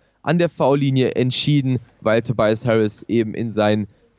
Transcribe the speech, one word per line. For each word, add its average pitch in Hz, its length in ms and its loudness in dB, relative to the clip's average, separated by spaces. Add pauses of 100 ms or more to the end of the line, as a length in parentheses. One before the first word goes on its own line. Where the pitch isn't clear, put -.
(220)
an 165 160 0
der 170 120 0
Foullinie 135 680 0
entschieden, 127 640 0 (220)
weil 110 200 2
Tobias 110 460 0
Harris 110 400 0
eben 107 260 -2
in 113 180 -6
seinen 107 360 0 (320)